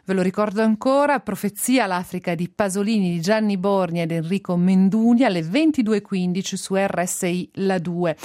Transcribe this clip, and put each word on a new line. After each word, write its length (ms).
ve 80
lo 80
ricordo 400
ancora, 600
Profezia, 640
l'Africa 480
di 140
Pasolini, 640
di 60
Gianni 380
Borgna 460
ed 80
Enrico 460
Menduni 640
alle 180
ventidue 560
e 40
quindici 540
su 200
R 280
S 200
I 300
La 260
due. 460